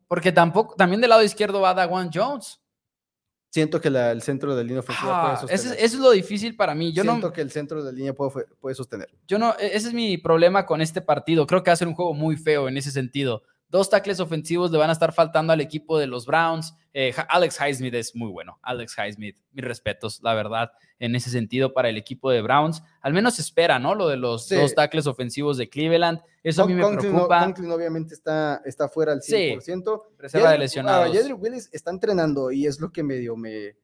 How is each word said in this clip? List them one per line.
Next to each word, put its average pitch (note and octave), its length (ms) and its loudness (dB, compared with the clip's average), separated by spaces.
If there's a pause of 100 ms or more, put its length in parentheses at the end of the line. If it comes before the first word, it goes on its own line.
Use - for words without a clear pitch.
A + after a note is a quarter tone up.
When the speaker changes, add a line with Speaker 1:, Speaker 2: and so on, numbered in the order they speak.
Speaker 1:
Porque F3 240 0
tampoco, E3+ 440 4
también F#3+ 260 2
del A#3+ 80 4
lado A3+ 140 10
izquierdo G3+ 360 -2
va F#3 140 4
Daquan F3+ 400 -2
Jones. A#3 480 -6 (880)
Speaker 2:
Siento D#3 300 0
que D3+ 100 0
la, B2 220 2
el A2+ 100 -4
centro C#3 320 -4
de C3 40 -2
la A#2+ 100 -2
línea B2+ 140 -6
ofensiva - 320 -6
Speaker 1:
Ah, D#3+ 260 0
Speaker 2:
puede C3+ 160 -4
Speaker 1:
ese, G3 140 0
Speaker 2:
sostener. A3 160 0
Speaker 1:
eso A#3 100 2
es C4+ 80 -4
lo B3+ 80 10
difícil G#3 460 0
para E3+ 180 0
mí. E3 160 -2
Yo F3+ 140 0
no A3+ 80 2
Speaker 2:
Siento G3+ 180 -4
que E3 80 -10
el C#3 120 -6
centro D3+ 300 -8
de C#3 80 -8
la B2+ 80 -12
línea C3+ 160 -6
puede, C3+ 340 -6 (120)
puede C3 160 -8
sostener. A2+ 320 -12 (200)
Speaker 1:
Yo G3 120 0
no, A3+ 180 2
e-, G#3 100 -2
ese G#3+ 200 -2
es A#3 60 -8
mi A3 240 -2
problema F3 480 4
con D#3 160 0
este D#3+ 200 -2
partido. D#3 460 2
Creo F3+ 160 2
que F#3 60 2
va F3 40 8
a E3 40 0
ser F3 100 -2
un D#3+ 80 -6
juego F3 180 -2
muy D#3 220 -2
feo D3+ 320 0
en C3 80 -4
ese C#3 160 -6
sentido. C3 520 -4 (260)
Dos F#3+ 200 2
tackles G3 300 2
ofensivos E3 520 -2
le D#3+ 60 2
van D3+ 120 4
a E3 40 2
estar D#3+ 180 0
faltando D#3+ 400 2
al D#3+ 80 4
equipo D3+ 380 -4
de D3 80 2
los B2 200 -8
Browns. D#3+ 500 0 (180)
Eh, C3 200 0
Ja-, D#3 160 -6
Alex E3+ 300 2
Highsmith C3 340 -4
es A#2 200 -6
muy A#2 160 -8
bueno. F2 320 -16
Alex A#2+ 360 -10
Highsmith, G#2 400 -8 (160)
mis C3+ 120 -10
respetos, A2 560 -8
la A2+ 120 0
verdad, A2 380 -4 (280)
en A#2+ 160 -2
ese B2 140 -4
sentido B2 440 -2
para B2+ 160 2
el A2 80 -4
equipo B2+ 320 -6
de A#2+ 120 2
Browns. D3 420 2 (180)
Al C#3 100 -2
menos A3 280 2
espera, D#3 400 2
¿no? D3 160 0
Lo G3 120 0
de C#3 100 0
los A#2+ 300 -4
Speaker 2:
Sí. - 80 0
Speaker 1:
dos C#3+ 200 4
tackles D3+ 320 2
ofensivos C3 500 -4
de A#2+ 100 -4
Cleveland. E3 540 0 (220)
Eso D#3+ 180 2
a F#3+ 60 4
mí F#3 60 2
Speaker 2:
Con-, F3+ 40 0
Speaker 1:
me F3+ 60 2
Speaker 2:
Conklin G3+ 280 2
no-, E3 60 4
Speaker 1:
preocupa. F3 260 6
Speaker 2:
Conklin F3+ 280 -4
obviamente E3 420 -4
está, D#3 500 -2
está C#3 240 -4
fuera D#3 260 0
al C#3 100 -6
Speaker 1:
Sí. - 80 -8
Speaker 2:
cien F3+ 240 2
por B2 80 -12
ciento. F#3 400 -6 (160)
Speaker 1:
Reserva D#3 320 4
de - 20 8
Speaker 2:
Jedrick, D3 80 2
Speaker 1:
lesionados. E3 480 2
Speaker 2:
ah, - 20 -2
Jedrick A3+ 300 0
Wills A3+ 320 -8
está - 160 -10
entrenando E3 640 0
y C#3 160 -2
es C#3 120 -4
lo E3 120 -8
que E3+ 100 -8
medio B2+ 340 -6
me G#2+ 480 -12